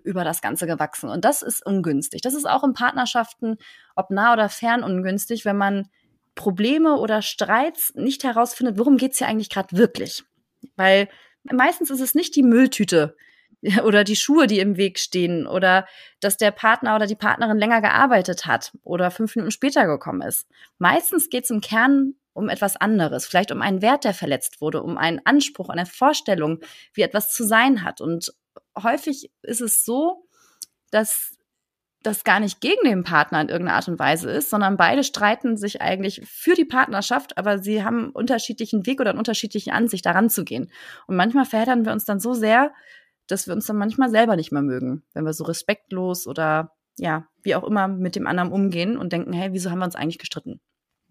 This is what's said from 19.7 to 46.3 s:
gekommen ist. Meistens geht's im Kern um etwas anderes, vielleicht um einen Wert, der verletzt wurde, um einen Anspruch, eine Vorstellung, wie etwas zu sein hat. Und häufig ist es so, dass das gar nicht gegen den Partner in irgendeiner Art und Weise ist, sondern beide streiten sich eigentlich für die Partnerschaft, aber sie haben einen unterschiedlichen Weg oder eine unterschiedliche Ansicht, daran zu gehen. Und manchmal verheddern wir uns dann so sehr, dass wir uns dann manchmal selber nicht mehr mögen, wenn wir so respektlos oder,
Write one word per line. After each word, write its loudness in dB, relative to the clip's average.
gekommen -4
ist. -8
Meistens 2
geht's -4
im -2
Kern 2
um -6
etwas -2
anderes, 0
vielleicht 0
um -4
einen 0
Wert, 2
der 0
verletzt -6
wurde, -2
um -6
einen 0
Anspruch, 2
eine -4
Vorstellung, 0
wie -2
etwas -2
zu -4
sein 2
hat. -8
Und -6
häufig -4
ist -8
es -2
so, -2
dass -2
das -4
gar 4
nicht -4
gegen 0
den 2
Partner 2
in -2
irgendeiner -2
Art -2
und -6
Weise 0
ist, -4
sondern 0
beide 4
streiten 0
sich -8
eigentlich -4
für 0
die 4
Partnerschaft, -2
aber 0
sie -2
haben -2
einen -6
unterschiedlichen -4
Weg -2
oder 2
eine -2
unterschiedliche -4
Ansicht, -2
daran 4
zu -2
gehen. -8
Und -2
manchmal 4
verheddern 0
wir -2
uns -4
dann -2
so -2
sehr, 4
dass -4
wir -6
uns -4
dann -4
manchmal 0
selber 4
nicht -4
mehr 0
mögen, -4
wenn -4
wir -2
so -8
respektlos -4
oder, -2